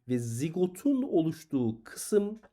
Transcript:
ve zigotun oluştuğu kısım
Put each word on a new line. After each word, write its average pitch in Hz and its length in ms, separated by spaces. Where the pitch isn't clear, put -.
ve 123 120
zigotun 170 800
oluştuğu 160 800
kısım 208 580